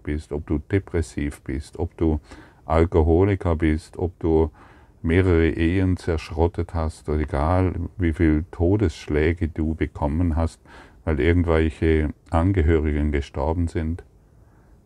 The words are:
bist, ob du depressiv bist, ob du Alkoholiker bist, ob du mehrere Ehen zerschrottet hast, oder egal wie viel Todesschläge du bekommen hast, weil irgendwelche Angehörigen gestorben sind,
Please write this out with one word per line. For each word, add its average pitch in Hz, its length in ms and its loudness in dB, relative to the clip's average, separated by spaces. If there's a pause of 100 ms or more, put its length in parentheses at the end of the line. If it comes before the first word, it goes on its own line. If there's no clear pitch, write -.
bist, 76 300 -8
ob 76 140 -8
du 78 100 -2
depressiv 78 840 -6
bist, - 380 -10
ob 82 180 -8
du 78 220 2 (460)
Alkoholiker 82 920 2
bist, 78 420 -2
ob 87 220 -6
du 80 320 2 (500)
mehrere 82 480 4
Ehen 90 480 0
zerschrottet 82 760 -2
hast, 80 360 -6
oder 76 120 0
egal 82 520 0 (240)
wie 85 160 0
viel 78 380 2
Todesschläge 85 960 0
du 80 260 -4
bekommen 76 640 -2
hast, 82 260 -2 (440)
weil 78 140 0
irgendwelche 80 920 2 (160)
Angehörigen 78 840 2
gestorben 76 560 -2
sind, 82 360 -6 (840)